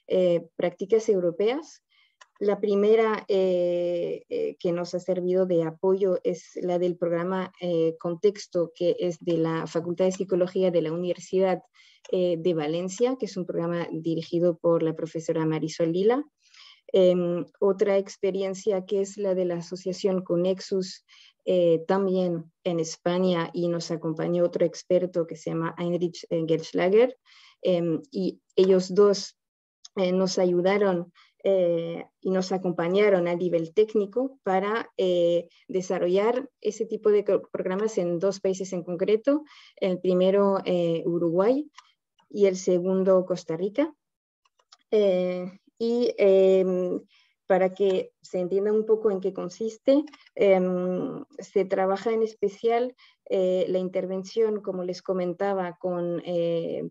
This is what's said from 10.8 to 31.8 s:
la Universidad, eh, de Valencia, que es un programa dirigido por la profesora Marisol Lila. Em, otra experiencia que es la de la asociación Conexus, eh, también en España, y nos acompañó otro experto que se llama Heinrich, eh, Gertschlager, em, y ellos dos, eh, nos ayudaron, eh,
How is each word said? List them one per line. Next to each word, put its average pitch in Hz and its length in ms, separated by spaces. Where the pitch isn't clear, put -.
la 156 80
Universidad, 180 720
eh, 180 260
de 170 160
Valencia, 180 640
que 233 60
es - 120
un 175 80
programa 170 460
dirigido 165 640
por 170 260
la 160 120
profesora 160 500
Marisol 160 460
Lila. 214 320
Em, 175 500
otra 196 380
experiencia 190 880
que 196 160
es 196 160
la 196 160
de 185 120
la 175 120
asociación 185 680
Conexus, 185 840
eh, 170 440
también 185 640
en 170 160
España, 175 720
y 175 160
nos 170 220
acompañó 165 560
otro 175 180
experto 175 600
que 165 100
se 156 140
llama 165 280
Heinrich, 175 520
eh, 165 180
Gertschlager, 180 720
em, 170 400
y 185 300
ellos 185 380
dos, 202 440
eh, 185 140
nos 185 260
ayudaron, 180 760
eh, 170 600